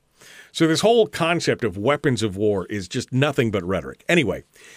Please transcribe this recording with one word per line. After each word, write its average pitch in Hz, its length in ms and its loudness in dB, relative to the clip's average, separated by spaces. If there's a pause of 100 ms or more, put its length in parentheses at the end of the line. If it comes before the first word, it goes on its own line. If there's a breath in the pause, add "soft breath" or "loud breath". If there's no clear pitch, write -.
(520 loud breath)
So 165 160 0
this 160 140 0
whole 220 260 4
concept 160 560 -2
of 98 120 -2
weapons 123 460 0
of 98 140 -2
war 101 300 0
is 98 200 -8
just - 260 -8
nothing 131 380 0
but 98 140 -2
rhetoric. 82 440 -6
Anyway, 117 360 0 (320 loud breath)